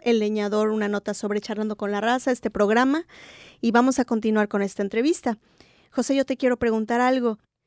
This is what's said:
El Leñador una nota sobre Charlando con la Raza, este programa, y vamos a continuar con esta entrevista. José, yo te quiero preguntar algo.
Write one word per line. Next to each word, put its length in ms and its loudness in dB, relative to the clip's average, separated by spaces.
El 160 2
Leñador 540 0
una 160 0
nota 260 -4
sobre 260 -4
Charlando 360 -6
con 160 -6
la 100 -4
Raza, 300 0
este 180 -2
programa, 560 2
y 80 0
vamos 300 4
a 60 2
continuar 420 0
con 160 -2
esta 180 -4
entrevista. 560 -2
José, 200 0
yo 100 2
te 120 -4
quiero 200 0
preguntar 440 0
algo. 360 2